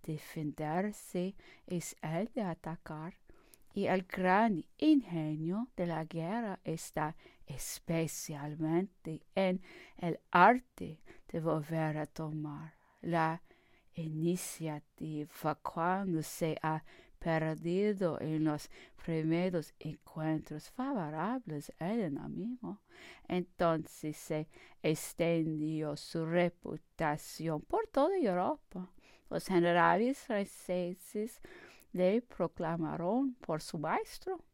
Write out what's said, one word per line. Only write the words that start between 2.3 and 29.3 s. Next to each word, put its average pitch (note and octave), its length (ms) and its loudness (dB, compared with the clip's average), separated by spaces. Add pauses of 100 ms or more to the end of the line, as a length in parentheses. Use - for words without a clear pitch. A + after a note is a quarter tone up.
de A#3+ 80 -2
atacar, E3 720 -6 (580)
y G3+ 140 0
el F#3 160 4
gran F#3 600 4 (140)
ingenio F3 960 2
de F3 120 -2
la D#3+ 180 -2
guerra F#3 600 -4
está D#3 520 -4 (300)
especialmente D#3 1800 -2 (120)
en F#3 280 2 (340)
el E3+ 240 -2 (100)
arte F3+ 680 6 (280)
de E3+ 120 -2
volver D#3 560 0
a D3+ 100 -4
tomar D#3 680 -8 (260)
la E3 420 0 (520)
iniciativa D#3 1600 -4
cuando F3 680 0
se D#3 400 -2
ha D#3 220 0 (340)
perdido E3+ 1000 0
en D#3 240 0
los D3+ 260 0 (320)
primeros E3 760 0
encuentros D#3 920 -4
favorables F#3 1080 -4
el G#3 220 -2
enemigo. G3+ 840 -6 (440)
Entonces E3 880 -2
se D#3 320 -4 (360)
extendió D#3 1120 0
su D#3+ 300 -4
reputación D#3+ 1400 0
por G#4+ 240 0
toda D#4 320 4
Europa. F#3+ 720 0 (380)